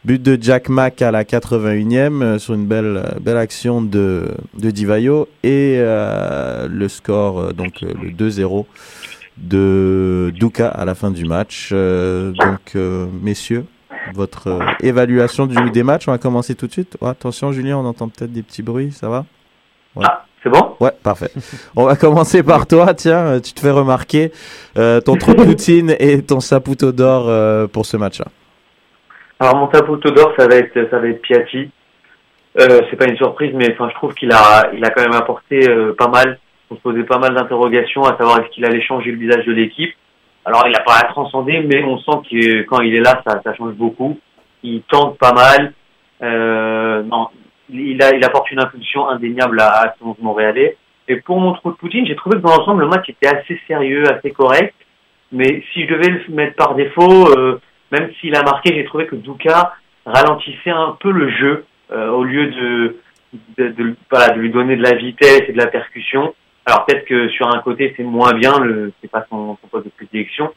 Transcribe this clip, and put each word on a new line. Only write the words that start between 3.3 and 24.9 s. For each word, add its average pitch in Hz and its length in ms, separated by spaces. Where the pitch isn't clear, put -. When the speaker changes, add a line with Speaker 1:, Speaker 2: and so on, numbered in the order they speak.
Speaker 1:
action 117 440
de, 98 460
de 110 160
Di 104 160
Vaio. 123 420
Et, 139 380
euh, 95 880
le 98 200
score, 101 500
euh, 90 140
donc, 87 280
euh, 87 100
le 87 80
deux 107 180
zéro 98 380
de 95 1000
Duka 113 320
à - 180
la 92 80
fin 101 160
du 85 160
match. 85 460
Euh, 92 600
donc, 95 420
euh, 92 320
messieurs, 117 420
votre, 98 340
euh, 92 120
évaluation 123 680
du, 123 80
des 117 100
matchs, 143 260
on 139 40
va 120 80
commencer 123 340
tout 117 140
de - 40
suite. - 300
Oh, 120 60
attention, 127 440
Julien, 135 260
on 131 80
entend 117 220
peut-être 120 240
des 117 120
petits - 180
bruits, 127 300
ça 110 180
va ? 127 160
Ouais. 139 120
Speaker 2:
Ah, - 180
c'est 123 80
bon ? - 280
Speaker 1:
Ouais, 127 120
parfait. 92 300
<laughs> - 240
On 123 100
va 135 100
commencer 160 480
par 147 240
toi, 175 260
tiens, 165 320
euh, 131 140
tu - 140
te - 60
fais 143 120
remarquer. 143 600
Euh, 117 240